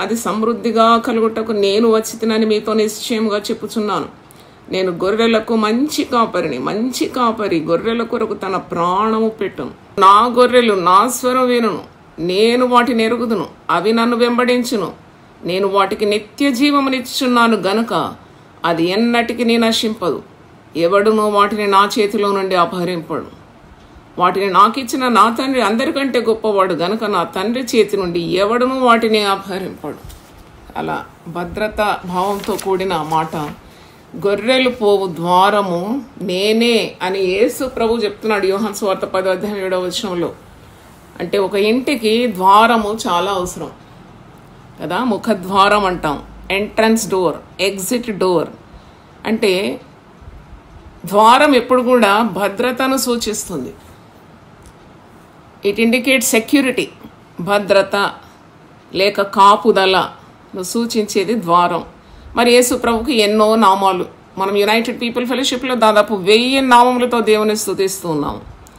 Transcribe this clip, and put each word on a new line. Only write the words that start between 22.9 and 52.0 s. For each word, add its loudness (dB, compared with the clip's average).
వాటిని 0
నాకిచ్చిన 2
నా 4
తండ్రి -2
అందరికంటే 0
గొప్పవాడు 0
గనుక -2
నా -2
తండ్రి -4
చేతి 2
నుండి -2
ఎవడునూ 0
వాటిని 2
అపహరింపడు." -6
అలా -6
భద్రతా -4
భావంతో -4
కూడిన -2
మాట, -2
"గొర్రెలు 0
పోవు 0
ద్వారము 0
నేనే" 0
అని -4
యేసు 0
ప్రభు -2
చెప్తున్నాడు -4
యోహాను -2
సువార్త -4
పదో -2
అధ్యాయం -4
ఏడవ -4
వచనంలో. -4
అంటే -4
ఒక -2
ఇంటికి 0
ద్వారము 4
చాలా 0
అవసరం -6
కదా, -4
ముఖద్వారం 2
అంటాం, -4
ఎంట్రన్స్ 0
డోర్, -4
ఎగ్జిట్ -4
డోర్. 0
అంటే -2
ద్వారం 6
ఎప్పుడు 2
కూడా 4